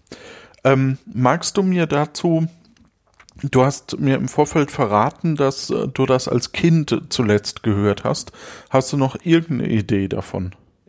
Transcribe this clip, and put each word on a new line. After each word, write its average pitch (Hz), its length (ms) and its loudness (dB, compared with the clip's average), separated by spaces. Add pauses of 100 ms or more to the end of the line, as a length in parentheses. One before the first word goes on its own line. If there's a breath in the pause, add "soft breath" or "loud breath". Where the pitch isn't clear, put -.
(640 loud breath)
Ähm, 135 340 2 (140)
magst 127 440 0
du 202 60 2
mir 180 240 0
dazu, 160 600 0 (960)
du 131 220 2
hast - 340 -4
mir 135 180 2
im 131 120 -4
Vorfeld 147 440 0
verraten, 131 640 0
dass, 139 340 -2
äh, - 180 -2
du 135 160 -2
das 127 220 2
als - 260 -2
Kind 160 480 2 (100)
zuletzt 104 520 0
gehört 101 400 0
hast. - 300 -4 (380 loud breath)
Hast 135 220 0
du 147 40 -2
noch 135 260 0
irgendeine 165 480 0
Idee 101 380 0
davon? 95 460 -6 (340)